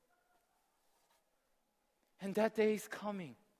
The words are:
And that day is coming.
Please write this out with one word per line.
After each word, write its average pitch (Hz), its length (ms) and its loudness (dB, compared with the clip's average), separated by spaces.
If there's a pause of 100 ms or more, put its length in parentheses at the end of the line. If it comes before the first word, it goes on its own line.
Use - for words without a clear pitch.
(2250)
And 190 140 -6
that 220 200 4
day 214 180 4
is 202 140 -6
coming. 190 480 -8 (240)